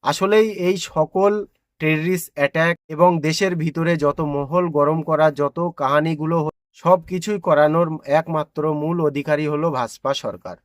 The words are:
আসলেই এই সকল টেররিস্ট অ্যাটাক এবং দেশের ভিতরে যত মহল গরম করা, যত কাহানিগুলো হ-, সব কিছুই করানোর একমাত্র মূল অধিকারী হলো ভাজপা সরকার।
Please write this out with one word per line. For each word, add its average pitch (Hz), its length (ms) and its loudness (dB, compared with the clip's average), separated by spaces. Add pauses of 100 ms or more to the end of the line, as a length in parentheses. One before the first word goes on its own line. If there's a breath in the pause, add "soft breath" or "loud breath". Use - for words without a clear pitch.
আসলেই 202 480 2
এই 190 280 0
সকল 190 680 0 (340)
টেররিস্ট 160 560 -2
অ্যাটাক 165 420 0 (100)
এবং 165 340 2
দেশের 170 340 0
ভিতরে 165 420 -2
যত 147 240 0
মহল 147 480 -2
গরম 147 320 2
করা, 156 300 2
যত 147 460 -4
কাহানিগুলো 156 680 0
হ-, 151 60 -4 (240)
সব 175 320 2
কিছুই 190 340 -4
করানোর 156 680 2
একমাত্র 156 680 -2
মূল 160 280 -2
অধিকারী 147 460 -2
হলো 151 240 -2
ভাজপা 131 420 -4
সরকার। 92 520 -10